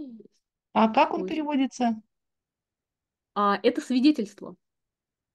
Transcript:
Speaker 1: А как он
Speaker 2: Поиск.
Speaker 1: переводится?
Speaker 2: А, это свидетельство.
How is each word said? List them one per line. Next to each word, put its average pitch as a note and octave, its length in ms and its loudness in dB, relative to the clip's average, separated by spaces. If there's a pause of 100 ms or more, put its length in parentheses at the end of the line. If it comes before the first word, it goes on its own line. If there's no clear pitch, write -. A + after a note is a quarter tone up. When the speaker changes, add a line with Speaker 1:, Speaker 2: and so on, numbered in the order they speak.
(720)
Speaker 1:
А A3 160 4
как C#4 260 2
он E4+ 80 -4
Speaker 2:
Поиск. F#3 120 -6
Speaker 1:
переводится? C4 680 -2 (1300)
Speaker 2:
А, G3+ 260 2
это B3 200 0
свидетельство. B3 720 0 (800)